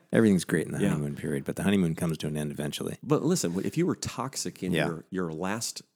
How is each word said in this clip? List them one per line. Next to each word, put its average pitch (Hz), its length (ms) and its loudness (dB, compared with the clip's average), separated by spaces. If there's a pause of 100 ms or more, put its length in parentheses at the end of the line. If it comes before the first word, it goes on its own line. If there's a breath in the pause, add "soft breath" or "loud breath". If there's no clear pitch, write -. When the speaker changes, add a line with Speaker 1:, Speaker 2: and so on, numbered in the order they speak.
(120)
Speaker 1:
Everything's 104 340 6
great 82 220 2
in - 60 -6
the - 80 -4
Speaker 2:
Yeah. 101 80 4
Speaker 1:
honeymoon 73 260 0
period, 69 300 -4
but - 100 -6
the 78 80 -4
honeymoon 90 320 4
comes 82 240 -2
to 78 80 -4
an 76 100 -4
end 76 140 -2
eventually. 73 500 -6
Speaker 2:
But - 220 0
listen, 104 400 0
if - 140 -4
you 170 80 2
were 139 100 0
toxic - 680 -6
in 90 120 0
Speaker 1:
Yeah. 78 140 2
Speaker 2:
your, 82 220 -6
your 92 240 -2
last 95 500 -4 (120)